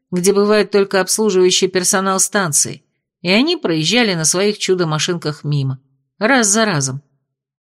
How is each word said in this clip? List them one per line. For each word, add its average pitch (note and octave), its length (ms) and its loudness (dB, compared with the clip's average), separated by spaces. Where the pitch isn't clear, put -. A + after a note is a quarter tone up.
где F3+ 220 2
бывает G#3 380 2
только G3 300 0
обслуживающий F#3 680 2
персонал F#3+ 520 0
станции, D#3 640 -2
и F3 100 -4
они C#4+ 260 2
проезжали F#3+ 580 0
на D#3+ 100 -4
своих G3+ 340 0
чудо-машинках D#3 880 -2
мимо, C3+ 360 -2
раз A#3 300 2
за A3 160 2
разом. C#3 380 -4